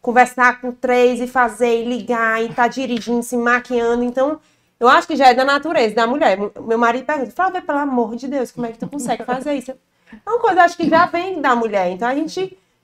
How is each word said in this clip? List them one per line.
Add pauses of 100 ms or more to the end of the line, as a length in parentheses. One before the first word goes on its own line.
conversar
com
três
e
fazer,
e
ligar,
e
tá
dirigindo,
se
maquiando.
Então, (400)
eu
acho
que
já
é
da
natureza
da
mulher. (240)
Meu
marido
pergunta,
"Flávia,
pelo
amor
de
Deus,
como
é
que
tu
consegue
fazer
isso?"
É
uma
coisa,
acho
que
já
vem
da
mulher.
Então,
a
gente (280)